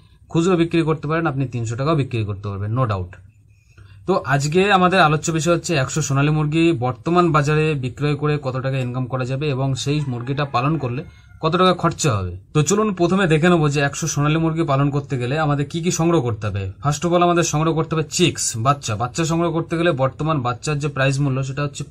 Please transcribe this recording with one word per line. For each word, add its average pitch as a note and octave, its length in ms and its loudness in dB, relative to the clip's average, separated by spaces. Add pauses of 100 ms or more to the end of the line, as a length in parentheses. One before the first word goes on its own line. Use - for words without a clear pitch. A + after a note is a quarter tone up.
(300)
খুচরো E3+ 280 2
বিক্রি E3 240 2
করতে D3+ 260 -2
পারেন, D#3+ 200 0
আপনি C3+ 200 -2
তিনশো A#2 280 -4
টাকাও D3 200 0
বিক্রি A#2+ 300 -2
করতে G2+ 240 -8
পারবেন, G2+ 260 -6
no C3 100 0
doubt। F#2+ 320 -6 (920)
তো F#3 180 2
আজকে D3+ 460 2
আমাদের F#3 280 4
আলোচ্য D#3 320 4
বিষয় D#3+ 240 2
হচ্ছে E3 200 -2
একশো C3+ 260 0
সোনালী C#3 280 2
মুরগি D#3 420 2
বর্তমান D#3 600 2
বাজারে D3+ 420 2
বিক্রয় C#3 420 -2
করে D3 260 -2
কত B2+ 140 -4
টাকা C3+ 240 -2
ইনকাম B2 260 -4
করা B2+ 200 -4
যাবে C3+ 240 -4
এবং C3+ 260 -2
সেই D3 320 -2
মুরগিটা C3 380 -4
পালন C#3 320 -2
করলে B2+ 260 -6 (380)
কত D#3 140 0
টাকা F3+ 180 4
খরচা E3 440 0
হবে। F2+ 200 -6 (160)
তো D3+ 80 4
চলুন G#3 320 2
প্রথমে F3+ 340 2
দেখে D#3+ 220 4
নেবো D#3 200 4
যে C#3+ 120 0
একশো C#3 260 -2
সোনালী D3 300 0
মুরগি D#3+ 260 0
পালন C#3 260 2
করতে C#3 280 -2
গেলে B2 220 -2
আমাদের C#3+ 260 0
কি E3 160 -6
কি F3+ 100 0
সংগ্রহ E3 300 2
করতে A2 260 -4
হবে। F#2+ 240 -4 (140)
First D3 140 0
of F3 100 -2
all F3 140 4
আমাদের F3 200 4
সংগ্রহ D#3+ 300 0
করতে D#3+ 220 -2
হবে D#3 80 -2
চিক্স, - 540 0
বাচ্চা। A#2+ 380 -2
বাচ্চা B2+ 300 -4
সংগ্রহ E3 260 0
করতে E3 260 -4
গেলে E3+ 140 2
বর্তমান C#3 500 -2
বাচ্চার A#2+ 380 -4
যে D3+ 80 -4
প্রাইস C3+ 320 0
মূল্য C3+ 240 0
সেটা C#3 200 -6
হচ্ছে C#3+ 280 -8